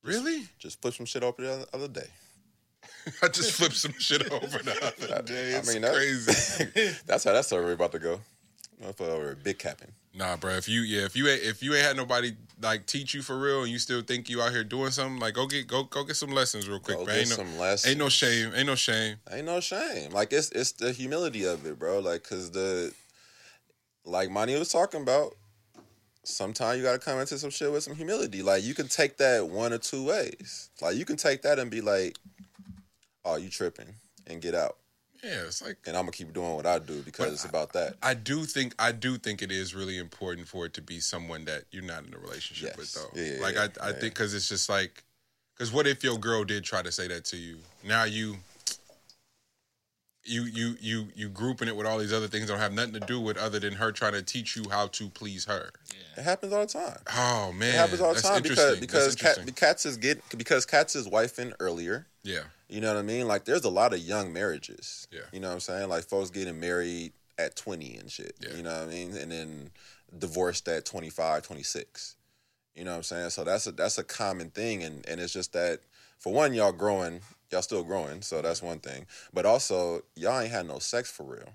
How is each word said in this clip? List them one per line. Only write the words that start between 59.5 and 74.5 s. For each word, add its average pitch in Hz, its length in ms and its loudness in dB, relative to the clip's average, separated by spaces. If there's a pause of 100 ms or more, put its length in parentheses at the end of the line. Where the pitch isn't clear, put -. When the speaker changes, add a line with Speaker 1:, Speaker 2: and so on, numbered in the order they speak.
Speaker 1:
cats 151 300 6
is 131 120 -4
get-, 127 400 -2
because 127 280 4
cats 151 300 4
is 123 120 -4
wifing 113 520 2
earlier. 87 480 -2 (160)
Speaker 2:
Yeah. 92 160 -4 (300)
Speaker 1:
You 107 120 -6
know 107 120 2
what 104 60 2
I 101 40 -2
mean? 117 240 -2
Like, 101 180 0
there's 147 200 2
a 104 40 4
lot 104 240 6
of 90 60 0
young 90 340 -2
marriages. - 800 -4
Speaker 2:
Yeah. 82 80 -12 (120)
Speaker 1:
You 95 80 -12
know 92 100 -6
what 87 40 -4
I'm 90 60 -6
saying? 95 300 -4
Like, 82 160 0
folks 98 260 0
getting 90 280 -6
married 87 540 -2 (240)
at 82 180 -2
twenty 76 420 -10
and 50 120 -16
shit. - 300 -12
Speaker 2:
Yeah. - 160 -10
Speaker 1:
You 85 80 -8
know 82 100 -6
what 80 140 -6
I 82 40 -10
mean? 90 240 -8
And 82 160 -8
then 78 380 -10 (480)
divorced 87 500 0
at 80 180 0
twenty-five, 80 580 -2
twenty-six. - 720 -10 (600)
You 82 80 -12
know 90 80 -6
what 85 60 -4
I'm 82 60 -6
saying? 87 260 -4
So - 140 -4
that's 95 240 2
a, 98 40 -6
that's - 280 0
a - 40 -4
common 92 460 -4
thing. 104 340 -4